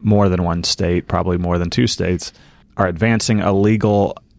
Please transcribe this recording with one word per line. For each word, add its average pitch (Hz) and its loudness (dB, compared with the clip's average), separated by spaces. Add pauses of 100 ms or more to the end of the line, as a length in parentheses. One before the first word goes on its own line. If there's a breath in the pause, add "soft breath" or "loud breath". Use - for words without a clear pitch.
more 104 4
than 90 0
one 85 -2
state, 87 -2
probably 90 -2
more 87 -2
than 85 -2
two 123 0
states, 90 -4 (420 soft breath)
are 98 2
advancing 107 0
a 98 0
legal 104 2 (240)